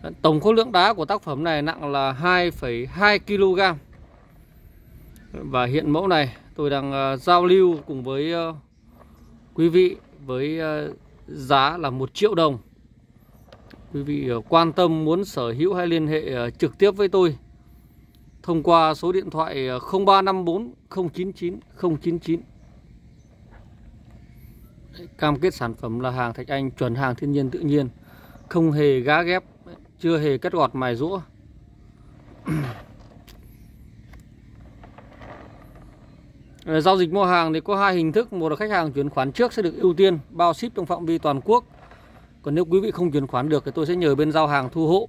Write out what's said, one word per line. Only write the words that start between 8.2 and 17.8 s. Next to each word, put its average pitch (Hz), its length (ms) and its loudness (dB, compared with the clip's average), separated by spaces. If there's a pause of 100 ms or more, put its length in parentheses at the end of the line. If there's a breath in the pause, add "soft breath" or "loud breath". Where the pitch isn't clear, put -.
ờ, 165 220 -4 (1000)
quý 165 140 2
vị 180 280 4 (300)
với, 139 320 -6
ờ, 151 340 -6 (340)
giá 139 500 2
là 156 140 -4
một 131 240 -6
triệu 208 200 2
đồng. 156 240 2 (1300)
Quý 143 100 -6
vị, 143 260 -4
ờ, 120 200 -2
quan 165 240 4
tâm 160 320 2
muốn 175 200 0
sở 120 280 -6
hữu 160 220 0
hãy 180 120 -2
liên 165 200 0
hệ, 151 140 0
ờ, 120 300 -6
trực - 280 -4
tiếp 202 120 6
với 196 180 0
tôi 180 280 2 (1080)